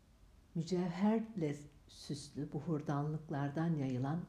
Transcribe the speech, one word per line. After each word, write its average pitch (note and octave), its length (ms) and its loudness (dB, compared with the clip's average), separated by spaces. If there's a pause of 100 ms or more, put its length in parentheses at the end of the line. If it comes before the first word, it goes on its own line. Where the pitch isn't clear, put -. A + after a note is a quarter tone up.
(540)
mücevherle F3+ 1000 2 (320)
süslü - 640 -6
buhurdanlıklardan D3+ 1200 0
yayılan C3+ 520 0